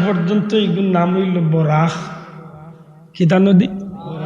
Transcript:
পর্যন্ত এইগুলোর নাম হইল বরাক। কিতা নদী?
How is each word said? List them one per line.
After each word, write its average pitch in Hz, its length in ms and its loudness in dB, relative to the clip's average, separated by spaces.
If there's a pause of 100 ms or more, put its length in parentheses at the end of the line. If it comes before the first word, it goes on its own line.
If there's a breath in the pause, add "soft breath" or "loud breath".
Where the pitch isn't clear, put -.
পর্যন্ত 196 480 -2
এইগুলোর 196 360 0
নাম 180 260 0
হইল 185 240 0
বরাক। 160 500 0 (1200)
কিতা 185 240 2
নদী? 196 300 4 (580)